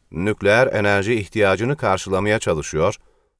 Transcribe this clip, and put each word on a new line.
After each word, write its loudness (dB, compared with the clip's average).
nükleer 2
enerji 0
ihtiyacını 0
karşılamaya 0
çalışıyor, -2